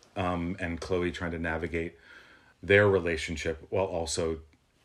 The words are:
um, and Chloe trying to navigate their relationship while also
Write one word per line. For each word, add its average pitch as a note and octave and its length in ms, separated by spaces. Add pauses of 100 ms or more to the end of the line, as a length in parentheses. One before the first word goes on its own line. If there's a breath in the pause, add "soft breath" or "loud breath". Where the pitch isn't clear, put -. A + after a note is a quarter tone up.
(160)
um, F2+ 440
and E2 200
Chloe F2+ 320
trying E2 200
to E2 80
navigate E2 560 (680 loud breath)
their G2+ 240
relationship E2+ 840
while F#2+ 160
also E2 540 (460)